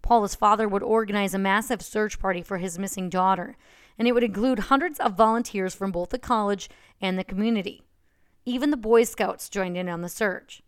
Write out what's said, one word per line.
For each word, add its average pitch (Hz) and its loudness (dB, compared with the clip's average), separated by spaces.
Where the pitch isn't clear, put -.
Paula's 214 2
father 214 4
would 196 0
organize 208 0
a 190 -2
massive 196 0
search - -4
party 190 -2
for 190 -6
his 175 -6
missing 190 -6
daughter, 185 0
and 226 0
it 247 4
would 240 4
include 220 2
hundreds 285 2
of 208 0
volunteers 220 2
from 196 -4
both 175 -4
the 240 -4
college 202 0
and 185 -2
the 185 -4
community. 202 -2
Even 254 0
the 294 0
Boy 226 4
Scouts - -4
joined 185 -4
in 180 -4
on 170 -6
the 175 -6
search. - -4